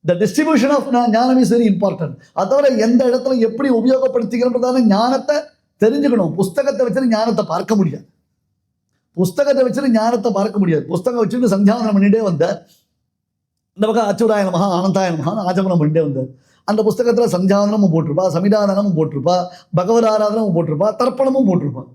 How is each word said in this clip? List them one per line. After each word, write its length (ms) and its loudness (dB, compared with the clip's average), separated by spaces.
The 60 2
distribution 560 2
of 140 2
ஞா-, 260 0
ஞானம் 340 2
is 40 2
very 300 2
important. 400 -4
அதை 240 0
தவிர 100 2
எந்த 380 2
இடத்துல 320 0
எப்படி 320 0
உபயோகப்படுத்திக்கிறோன்றதான 1080 0
ஞானத்தை 560 2
தெரிஞ்சுக்கணும். 540 2
புஸ்தகத்தை 540 -2
வச்சுட்டு 200 -2
ஞானத்தை 380 0
பார்க்க 300 -4
முடியாது. 320 -2
புஸ்தகத்தை 520 0
வச்சுட்டு 240 -2
ஞானத்தை 420 0
பார்க்க 280 -2
முடியாது. 240 0
புஸ்தகம் 440 -2
வச்சுட்டு 200 -2
சந்தியாவந்தனம் 500 2
பண்ணிட்டே 220 4
வந்த, 480 -2
இந்த 200 -2
பக்கம் 140 0
அச்சுதாய 260 0
நமஹா, 320 0
ஆனந்தாய 460 0
நமஹான்னு 380 -4
ஆச்சமனம் 300 0
பண்ணிட்டே 220 0
வந்தார். 460 -6
அந்த 200 0
புஸ்தகத்துல 460 0
சந்தியாவந்தனமும் 640 0
போட்டிருப்பா, 360 0
சமிதானமும் 680 0
போட்டிருப்பா, 520 -2
பகவத் 280 2
ஆராதனமும் 520 0
போட்டிருப்பா, 400 -2
தர்ப்பணமும் 520 0
போட்டிருப்பா. 480 -2